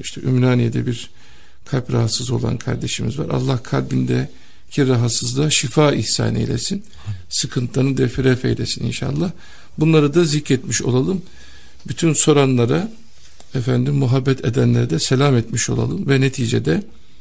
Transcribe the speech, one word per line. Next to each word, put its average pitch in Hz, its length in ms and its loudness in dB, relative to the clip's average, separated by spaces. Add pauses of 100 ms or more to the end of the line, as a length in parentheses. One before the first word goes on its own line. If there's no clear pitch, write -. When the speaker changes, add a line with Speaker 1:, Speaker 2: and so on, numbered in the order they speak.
Speaker 1:
İşte - 200 -8
Ümraniye'de 123 640 2
bir 120 240 -4 (560)
kalp 131 280 -4
rahatsız 120 380 0
olan 117 260 -2
kardeşimiz 120 640 -4
var. 151 100 -4
Allah 131 340 0
kalbindeki 131 1200 -2
rahatsızlığa 123 600 2
şifa 143 440 4
ihsan 117 420 0
eylesin. 117 400 -2
Speaker 2:
Amin. - 420 -10 (120)
Speaker 1:
Sıkıntılarını 131 680 0
defiref 127 480 2
eylesin 120 400 0
inşallah. 143 460 -2 (460)
Bunları 156 360 4
da 175 120 6
zikretmiş 143 560 0
olalım. 135 400 0 (680)
Bütün - 260 0
soranlara, 143 800 4 (640)
efendim, 127 400 0
muhabbet 131 500 2
edenlere 120 440 2
de 160 100 0
selam 139 380 4
etmiş 113 320 0
olalım. 117 400 -2
Ve 135 120 4
neticede 127 640 0 (380)